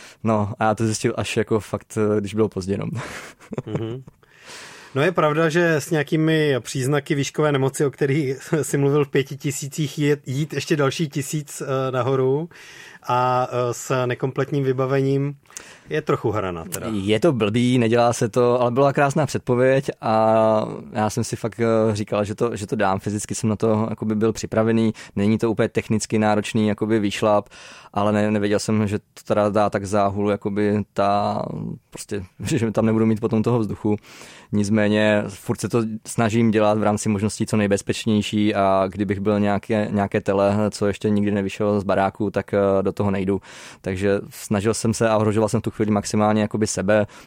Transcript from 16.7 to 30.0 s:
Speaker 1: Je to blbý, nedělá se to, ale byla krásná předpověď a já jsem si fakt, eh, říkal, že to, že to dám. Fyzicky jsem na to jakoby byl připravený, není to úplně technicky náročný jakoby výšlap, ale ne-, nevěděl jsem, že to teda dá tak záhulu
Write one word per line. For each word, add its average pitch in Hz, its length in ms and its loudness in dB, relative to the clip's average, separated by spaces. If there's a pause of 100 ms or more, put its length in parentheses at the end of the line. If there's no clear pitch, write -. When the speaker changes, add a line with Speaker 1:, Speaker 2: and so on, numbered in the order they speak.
Speaker 1:
Je 104 280 0
to 160 140 4
blbý, 120 440 2
nedělá 120 360 4
se 117 160 -2
to, 123 320 2
ale 120 100 2
byla 135 220 4
krásná 143 320 2
předpověď 131 640 2 (120)
a 110 640 4 (260)
já 107 180 0
jsem 117 140 -2
si - 120 -6
fakt, 113 240 -8
eh, 113 360 2
říkal, 107 300 -2
že 101 100 -6
to, 117 200 -2
že 101 120 -8
to 123 80 -4
dám. 95 240 2
Fyzicky 104 360 -4
jsem 113 140 -2
na 107 60 2
to 110 340 2
jakoby 110 260 -4
byl 110 180 2
připravený, 110 600 0 (220)
není 104 220 2
to 113 140 0
úplně 107 180 0
technicky 110 500 -2
náročný 107 480 0
jakoby 107 320 0
výšlap, 104 500 2 (440)
ale 101 180 2
ne-, 104 200 2
nevěděl 104 280 0
jsem, 107 280 0
že 101 120 -2
to - 60 -14 (200)
teda 104 240 2
dá 104 200 2
tak 98 160 -2
záhulu 101 440 2